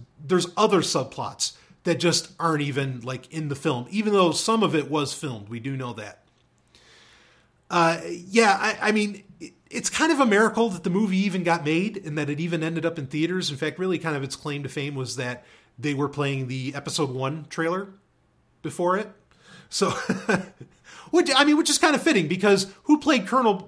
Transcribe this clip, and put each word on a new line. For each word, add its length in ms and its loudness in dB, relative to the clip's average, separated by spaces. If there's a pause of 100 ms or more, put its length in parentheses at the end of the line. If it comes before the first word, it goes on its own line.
(240)
there's 220 2 (100)
other 260 4
subplots 760 -4 (260)
that 160 0
just 400 0
aren't 240 0
even, 380 -4
like, 320 -12
in 160 -6
the 80 -4
film, 340 -2
even 220 0
though 180 6
some 320 2
of 120 2
it 140 0
was 240 -2
filmed. 360 -10
We 100 -10
do 180 -6
know 180 -8
that. 280 -14 (1500)
Uh, 360 2
yeah, 540 2
I, 280 0
I 40 2
mean, 320 -2 (160)
it, 140 -16 (160)
it's 200 -4
kind 220 0
of 80 2
a 60 6
miracle 420 4
that 160 -6
the 60 0
movie 260 0
even 260 0
got 220 0
made 400 -2
and 140 -6
that 100 -4
it 100 -4
even 240 -4
ended 220 -4
up 140 -2
in 80 -8
theaters. 440 -2
In 60 -8
fact, 220 -4
really 200 -2
kind 160 -4
of 80 -4
its 140 -8
claim 260 -8
to 60 -8
fame 260 -6
was 220 -6
that 280 -8 (340)
they 160 -2
were 140 0
playing 400 -4
the 260 -6
episode 360 -4
one 380 -6
trailer 400 -4 (720)
before 380 0
it. 100 -6 (600)
So, 200 0
<laughs> 1200 -6
which, 240 4
I 100 8
mean, 120 6
which 140 2
is 80 2
kind 160 6
of 80 0
fitting 260 4
because 380 4 (160)
who 160 4
played 280 2
Colonel, 420 2